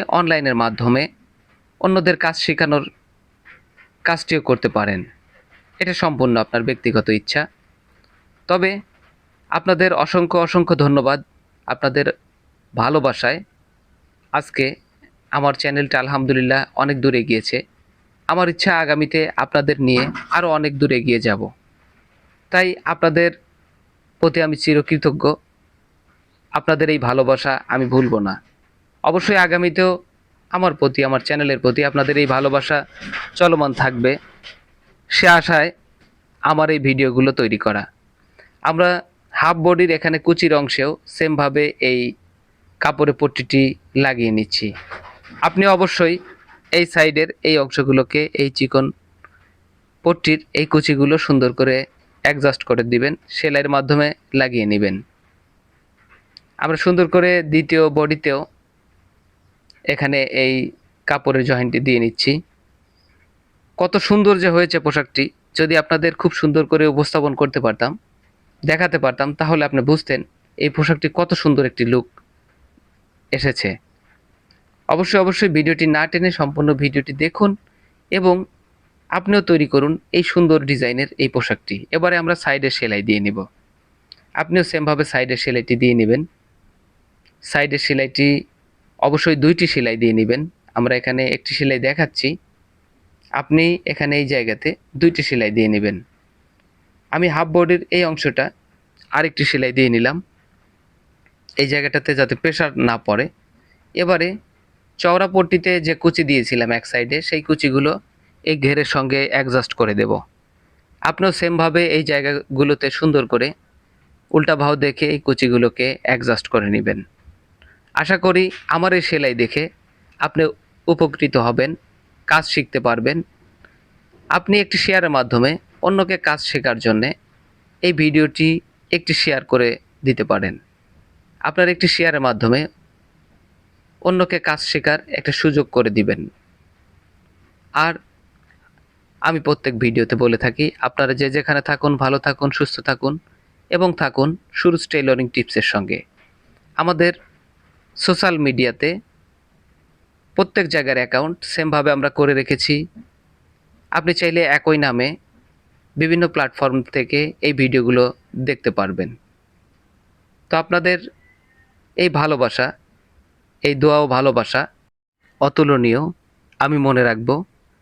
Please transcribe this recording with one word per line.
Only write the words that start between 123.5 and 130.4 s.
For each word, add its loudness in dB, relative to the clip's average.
আপনি 0
একটি -4
শেয়ারের 0
মাধ্যমে 0
অন্যকে 0
কাজ -2
শেখার -4
জন্যে 0
এই 2
ভিডিওটি 0
একটি -2
শেয়ার -2
করে 2
দিতে 0
পারেন। -2